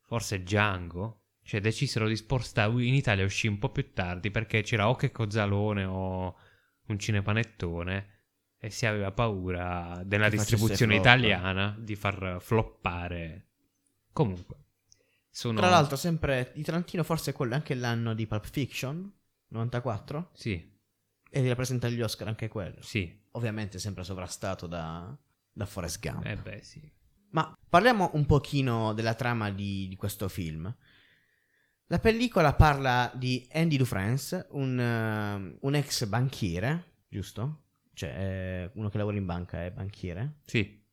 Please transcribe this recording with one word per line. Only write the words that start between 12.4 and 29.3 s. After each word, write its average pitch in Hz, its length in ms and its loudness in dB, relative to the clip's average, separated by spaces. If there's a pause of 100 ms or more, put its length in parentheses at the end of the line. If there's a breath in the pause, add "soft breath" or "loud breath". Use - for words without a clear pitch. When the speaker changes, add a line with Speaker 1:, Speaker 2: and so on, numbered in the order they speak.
Speaker 1:
Comunque, 95 440 -2 (760 soft breath)
sono 117 300 -2
Speaker 2:
Tra 180 100 6
l'altro, 151 260 6
sempre 139 600 0
di 151 80 -8
Tarantino, 170 400 -2
forse 156 280 -2
quello 123 220 -2
è - 20 0
anche 147 200 -2
l'anno 117 400 0
di 110 100 -2
Pulp 107 240 -4
Fiction, 151 600 -4 (380)
novantaquattro? 120 840 -4
Speaker 1:
Sì. 92 380 -6 (600)
Speaker 2:
E 131 160 2
rappresenta 123 420 0
gli 117 120 -2
Oscar 104 260 -4
anche 110 200 -6
quello. - 340 -8
Speaker 1:
Sì. 92 360 -4 (160)
Speaker 2:
Ovviamente 107 460 -4
sempre 92 240 -6
sovrastato 92 640 -8
da, 85 480 -8 (380)
da 101 140 -6
Forrest 82 320 -8
Gump. 82 260 -6
Speaker 1:
Eh 107 100 -6
beh, 101 280 -10
sì. - 280 -20 (400)
Speaker 2:
Ma - 240 -2 (140)
parliamo 196 440 6
un 151 120 4
pochino 131 680 2
della 113 200 0
trama 117 380 -2